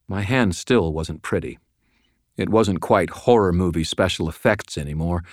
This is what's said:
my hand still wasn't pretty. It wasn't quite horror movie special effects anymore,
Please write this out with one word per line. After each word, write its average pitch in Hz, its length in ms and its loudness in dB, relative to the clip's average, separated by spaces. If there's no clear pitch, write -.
my 98 140 -6
hand 104 320 0
still 92 380 0
wasn't 78 300 -6
pretty. 69 360 -4
It 95 120 -4
wasn't 101 320 2
quite 92 300 2
horror 107 420 2
movie 85 320 0
special 87 440 -2
effects - 500 -2
anymore, 80 440 -4